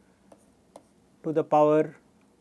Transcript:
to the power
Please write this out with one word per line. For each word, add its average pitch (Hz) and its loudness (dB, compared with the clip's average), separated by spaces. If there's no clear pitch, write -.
to 160 -8
the 151 -4
power 151 0